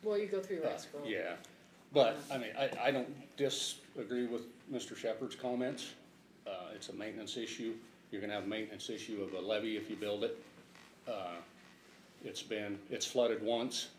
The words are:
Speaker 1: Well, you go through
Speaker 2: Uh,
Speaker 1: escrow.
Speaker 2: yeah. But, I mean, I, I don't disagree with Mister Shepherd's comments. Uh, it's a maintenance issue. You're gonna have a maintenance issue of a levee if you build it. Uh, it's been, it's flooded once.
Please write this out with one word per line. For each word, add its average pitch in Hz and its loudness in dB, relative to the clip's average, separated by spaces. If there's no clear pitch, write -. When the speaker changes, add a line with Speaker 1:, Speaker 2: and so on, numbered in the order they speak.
Speaker 1:
Well, 208 4
you 208 4
go 190 2
through 180 -2
Speaker 2:
Uh, 123 4
Speaker 1:
escrow. - -6
Speaker 2:
yeah. 87 0
But, 120 10
I 139 0
mean, 110 -2
I, 135 4
I 127 6
don't 127 2
disagree 123 0
with 117 -2
Mister 120 -4
Shepherd's 113 -2
comments. 127 0
Uh, 90 -6
it's 101 -10
a 98 -8
maintenance 101 -6
issue. 113 -2
You're 101 -2
gonna 104 -2
have 101 0
a - -2
maintenance 107 -4
issue 107 -4
of 92 -4
a 92 -2
levee 107 2
if - -4
you 110 -2
build 104 0
it. 113 0
Uh, 95 -4
it's - -6
been, 104 -2
it's 113 -2
flooded 117 6
once. 117 2